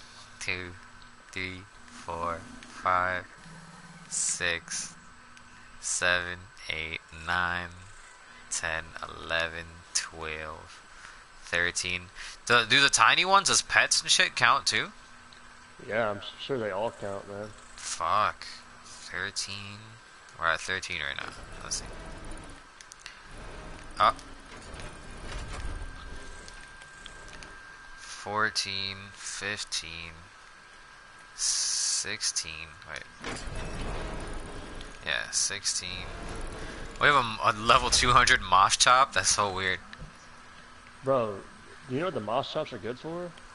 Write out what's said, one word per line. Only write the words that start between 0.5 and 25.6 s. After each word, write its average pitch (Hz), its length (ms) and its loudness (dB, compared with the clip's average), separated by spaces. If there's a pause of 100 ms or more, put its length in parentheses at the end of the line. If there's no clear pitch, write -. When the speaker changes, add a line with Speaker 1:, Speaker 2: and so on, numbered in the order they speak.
Speaker 1:
three, 92 300 -6 (240)
four, 85 540 -6 (300)
five, 90 560 2 (840)
six, - 880 -2 (840)
seven, 90 580 2 (300)
eight, 80 320 -6 (260)
nine, 87 400 0 (840)
ten, 80 360 -4 (180)
eleven, 82 640 -2 (280)
twelve, 80 880 -8 (600)
thirteen. 87 600 0 (440)
Do, 120 200 8
do 131 140 8
the 139 80 8
tiny 131 360 8
ones 190 240 6
as 120 120 6
pets - 400 4
and 156 80 -4
shit - 260 4
count 127 300 6
too? 120 220 2 (1000)
Speaker 2:
Yeah, 107 240 2
I'm 98 100 -8 (180)
sure 139 180 -4
they 107 140 -2
all 107 200 -2
count, 98 380 -10
man. 101 200 -10 (260)
Speaker 1:
Fuck. 90 720 -2 (380)
Thirteen. 101 920 -8 (600)
We're 82 80 2
at 80 140 2
thirteen 92 400 -2
right 69 160 -4
now. - 140 -6 (320)
Let's - 180 -4
see. - 40 -12 (2250)
Up. 110 160 8 (3750)